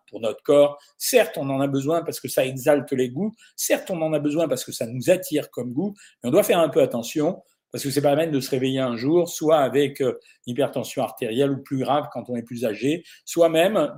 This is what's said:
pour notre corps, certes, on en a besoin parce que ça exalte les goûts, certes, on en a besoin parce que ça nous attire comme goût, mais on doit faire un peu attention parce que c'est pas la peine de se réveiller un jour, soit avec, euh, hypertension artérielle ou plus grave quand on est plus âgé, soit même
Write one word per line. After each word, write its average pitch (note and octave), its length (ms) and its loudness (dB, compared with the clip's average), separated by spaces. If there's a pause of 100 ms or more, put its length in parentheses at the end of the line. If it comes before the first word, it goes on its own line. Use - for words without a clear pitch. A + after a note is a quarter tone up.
pour G2+ 120 -14
notre A2 220 -4
corps, C#3+ 360 6 (180)
certes, - 400 2
on C#3+ 140 -4
en C3+ 100 0
a C#3 80 0
besoin C#3 340 0
parce - 160 -6
que C3 100 -10
ça C3+ 180 2
exalte C3 460 0
les B2+ 180 0
goûts, F#3+ 220 -4 (220)
certes, - 360 -2
on E3+ 100 -4
en D#3 120 0
a D3+ 60 0
besoin D3 300 0
parce B2+ 160 -4
que A#2+ 80 -14
ça - 140 -6
nous B2 240 -4
attire E3 400 0
comme B2 220 -8
goût, F#3+ 220 -4 (280)
mais A#2+ 80 -2
on - 20 2
doit F#3+ 100 6
faire G3 180 4
un D#3 100 4
peu D3 120 4
attention D3+ 600 -2 (280)
parce - 140 -10
que C#3+ 60 -2
c'est C#3+ 100 0
pas C#3+ 140 4
la D3+ 80 2
peine E3 80 -2
de C3+ 100 0
se - 80 -8
réveiller C3 320 0
un B2 160 -2
jour, E3 320 0
soit D#3 300 2
avec, C#3 420 0
euh, B2 180 -2 (280)
hypertension B2 560 -4
artérielle A#2+ 480 -2
ou C#3 120 -4
plus C3+ 160 -6
grave C3+ 360 0
quand C#3 160 -10
on B2 40 -6
est A#2 80 -6
plus A#2+ 220 -10
âgé, B2 400 -2 (220)
soit E3 240 4
même D#3+ 480 2